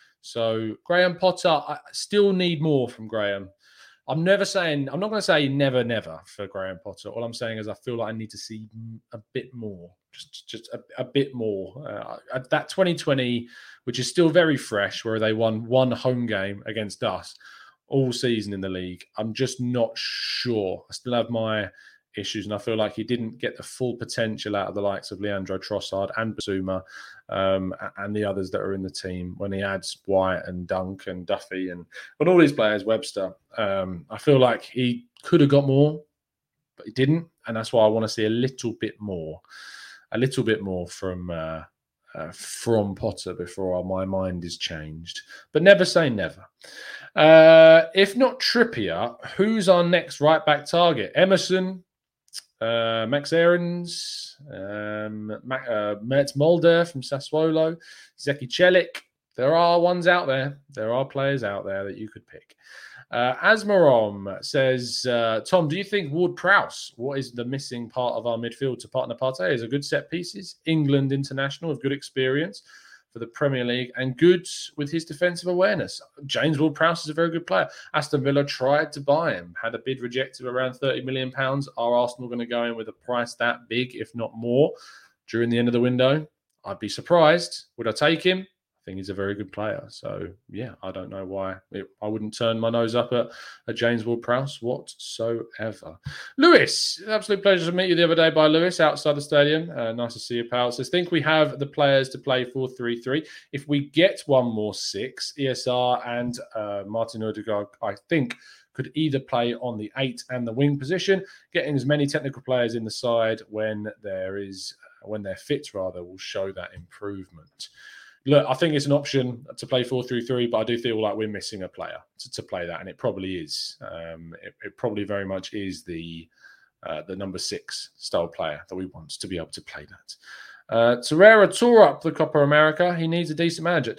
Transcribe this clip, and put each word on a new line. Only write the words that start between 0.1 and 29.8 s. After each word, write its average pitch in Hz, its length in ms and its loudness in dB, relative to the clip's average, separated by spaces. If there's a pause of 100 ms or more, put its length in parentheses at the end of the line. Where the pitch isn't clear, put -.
So 110 540 -4 (100)
Graham 175 320 2
Potter, 180 320 2
I 147 280 0 (140)
still 202 420 2
need 175 280 0
more 143 280 2
from 110 180 -14
Graham. 101 420 -4 (580)
I'm 151 160 -2
never 190 220 4
saying, 151 440 0
I'm 139 100 -6
not 208 100 -2
gonna 214 120 -2
say 151 260 4
never, 135 360 2
never 104 420 -6
for 101 220 -12
Graham 95 360 -8
Potter. 101 260 -14
All 113 140 -8
I'm 117 100 -8
saying 113 260 -8
is 104 80 -8
I 104 80 -8
feel 120 220 -8
like 110 160 -4
I 113 40 -8
need 110 140 -10
to - 80 -18
see 110 340 -14
m-, 113 260 -14 (140)
a 113 60 -14 (140)
bit 127 200 -8
more, 98 380 -14 (200)
just, - 360 -20
just - 260 -16
a, 120 60 -10 (180)
a 127 60 -4
bit 139 320 -2
more. 107 520 -8
Uh, - 300 -12 (160)
I, 131 60 -4 (100)
that - 200 -2
twenty 180 260 0
twenty, 123 520 -2 (360)
which 123 160 -6
is 123 100 -4
still 170 200 4
very 156 280 4
fresh, 101 480 -4
where 110 140 -2
they 110 140 2
won 113 320 0
one 127 260 4
home 123 340 -2
game 101 400 -4
against 107 380 -8
us - 320 -4 (520)
all 135 240 2
season 113 420 -2
in 95 80 -6
the 95 80 -4
league. 90 340 -8 (140)
I'm 110 160 -4
just 127 280 -4
not 123 340 0
sure. - 960 -4
I - 40 -20
still 123 200 -8
have 117 160 0
my 110 400 -2 (480)
issues, 98 280 -6
and 107 80 -8
I 104 40 -2
feel 113 180 -4
like 107 200 -2
he 107 80 -6
didn't 113 340 -6
get - 180 -6
the - 80 -16
full 123 320 -6
potential 110 600 -4
out 98 120 -2
of 95 80 -8
the 101 60 -4
likes 98 300 -4
of 92 100 -12
Leandro 98 380 -4
Trossard 98 580 -6
and 113 180 -4
Bissouma, 95 460 -4 (480)
um, 95 500 0
a-, 98 240 -12
and 104 120 -6
the 107 80 -2
others 98 280 -4
that 101 100 -4
are 98 120 -4
in 95 80 -6
the 92 80 -8
team 90 480 -10
when 98 140 -6
he 98 100 -6
adds 98 440 -6